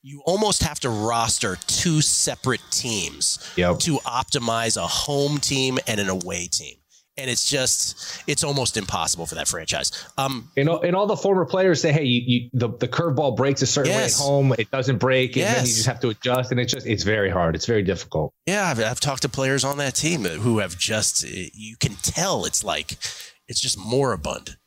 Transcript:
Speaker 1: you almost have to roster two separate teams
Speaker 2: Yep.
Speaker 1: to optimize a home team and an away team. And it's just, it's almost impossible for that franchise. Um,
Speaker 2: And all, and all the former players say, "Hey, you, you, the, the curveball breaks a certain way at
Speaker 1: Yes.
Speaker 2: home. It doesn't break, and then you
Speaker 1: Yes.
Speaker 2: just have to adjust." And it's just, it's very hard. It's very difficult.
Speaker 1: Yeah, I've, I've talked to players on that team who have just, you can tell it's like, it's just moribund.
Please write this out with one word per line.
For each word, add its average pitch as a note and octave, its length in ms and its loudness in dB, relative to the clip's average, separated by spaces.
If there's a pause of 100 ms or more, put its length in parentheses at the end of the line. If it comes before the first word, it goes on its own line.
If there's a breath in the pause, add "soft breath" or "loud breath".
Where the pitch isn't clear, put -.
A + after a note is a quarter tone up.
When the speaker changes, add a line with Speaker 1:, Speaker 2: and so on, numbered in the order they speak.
Speaker 1:
you C#3+ 220 -18
almost F#3+ 380 2
have D3+ 160 -2
to B2+ 100 -2
roster A2+ 680 0 (100)
two D#3+ 320 2
separate - 640 0 (100)
teams F2 680 -2 (180 loud breath)
Speaker 2:
Yep. F2 220 2
Speaker 1:
to D3+ 180 0
optimize A#2 800 -2
a E2+ 100 -4
home C#3+ 520 0
team C3 460 0
and A2 140 0
an G2+ 80 0
away F2+ 400 -4
team. - 280 -6 (420 soft breath)
And C3 140 -4
it's - 180 0
just, - 800 -2
it's D3+ 160 0
almost C#3 340 0
impossible E2+ 480 -2
for D#2+ 100 -8
that D#2+ 140 -4
franchise. D#2+ 420 -4 (280 loud breath)
Um, C3+ 360 -4
Speaker 2:
And C#3 140 2
all, E3 120 0
and F3 140 2
all G#3 120 2
the G3+ 100 0
former F#3 280 2
players F#3 360 4
say, D#3 100 4
"Hey, D#3 140 4
you, A#2+ 200 2
you, B2 280 0
the, A#2+ 160 2
the A#2+ 180 -2
curveball C#3+ 480 2
breaks C#3 280 2
a - 20 4
certain D3 260 2
way G#3 60 2
at A3 60 2
Speaker 1:
Yes. - 180 0
Speaker 2:
home. C#3 360 4
It A2+ 120 -2
doesn't C3 300 0
break, B2+ 360 4
and D#3+ 100 2
then A3 100 2
you B2+ 140 2
Speaker 1:
Yes. A2+ 60 2
Speaker 2:
just A2+ 120 2
have B2 140 -2
to A#2+ 80 2
adjust." B2 420 0
And B2 80 2
it's A#2 120 0
just, B2+ 140 -4
it's G2+ 180 0
very G2+ 280 2
hard. E2+ 240 2
It's E2 100 -6
very A2+ 180 4
difficult. F2 500 -2 (120)
Speaker 1:
Yeah, G3 220 0
I've, B2+ 120 0
I've A2+ 200 0
talked C#3 240 -2
to C3+ 60 0
players C3+ 360 2
on C#3+ 120 -2
that C#3 180 -2
team D3+ 300 0
who G#2 340 2
have F2 180 -4
just, - 500 0
you G#2 500 -12
can G#2+ 180 -2
tell D3+ 500 -2
it's - 180 -2
like, D#2 340 -4 (500 loud breath)
it's A#2 120 -4
just A#2+ 200 -2
moribund. G#2+ 880 -2